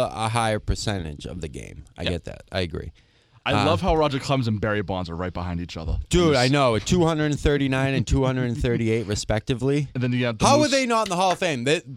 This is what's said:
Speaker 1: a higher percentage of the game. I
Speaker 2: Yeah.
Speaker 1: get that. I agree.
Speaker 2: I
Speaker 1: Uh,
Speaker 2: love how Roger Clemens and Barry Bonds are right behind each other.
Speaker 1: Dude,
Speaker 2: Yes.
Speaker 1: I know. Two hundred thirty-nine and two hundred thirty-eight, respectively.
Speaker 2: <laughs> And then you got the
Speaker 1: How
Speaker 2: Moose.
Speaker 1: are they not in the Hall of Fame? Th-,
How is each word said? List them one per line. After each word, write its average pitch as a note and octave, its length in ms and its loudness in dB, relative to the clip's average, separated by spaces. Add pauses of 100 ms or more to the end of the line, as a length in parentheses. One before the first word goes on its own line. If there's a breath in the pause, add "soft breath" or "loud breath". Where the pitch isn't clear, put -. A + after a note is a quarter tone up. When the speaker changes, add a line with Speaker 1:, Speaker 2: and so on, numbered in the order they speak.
Speaker 1:
a G#2 220 -4
higher A2 300 0
percentage F2+ 680 -4
of D#2 160 -10
the E2 80 -6
game. A1 360 -14 (120)
I - 60 -10
Speaker 2:
Yeah. F2+ 80 -2
Speaker 1:
get E2+ 140 -6
that. - 260 -14
I F#2+ 100 -4
agree. - 300 -8 (540 soft breath)
Speaker 2:
I - 80 0
Speaker 1:
Uh, G#2 120 2
Speaker 2:
love C3 140 2
how E3+ 160 2
Roger D3 240 2
Clemens C3 300 0
and G#2+ 100 0
Barry G#2 220 0
Bonds F2+ 280 -4
are E2+ 60 -8
right F2+ 180 -4
behind F2 280 -6
each F2 160 -10
other. E2 220 -4 (100)
Speaker 1:
Dude, E3+ 240 4
Speaker 2:
Yes. C3 40 4
Speaker 1:
I B2 120 4
know. C3+ 300 4
Two E3+ 260 2
hundred D3+ 340 2
thirty-nine C3+ 540 2
and C3 120 0
two C3+ 200 2
hundred B2+ 320 0
thirty-eight, A2+ 500 0
respectively. B2 840 -2
Speaker 2:
<laughs> - 40 -16
And B2 80 -2
then B2 80 0
you B2 80 0
got A#2+ 200 -2
the F3+ 60 2
Speaker 1:
How C4+ 120 6
Speaker 2:
Moose. D4+ 100 4
Speaker 1:
are A#3 40 -2
they C4+ 140 2
not A3+ 220 0
in - 40 -8
the E3+ 40 0
Hall F#3 160 4
of E3+ 80 -2
Fame? D3 240 -2
Th-, D3+ 180 2 (160)